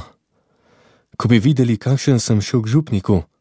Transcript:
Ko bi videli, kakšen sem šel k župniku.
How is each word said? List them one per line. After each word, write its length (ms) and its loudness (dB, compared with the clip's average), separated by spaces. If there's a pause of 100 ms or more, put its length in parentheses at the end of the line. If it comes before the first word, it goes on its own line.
(1200)
Ko 100 -2
bi 140 4
videli, 320 2
kakšen 480 0
sem 160 0
šel 240 -2
k 80 -8
župniku. 480 0 (220)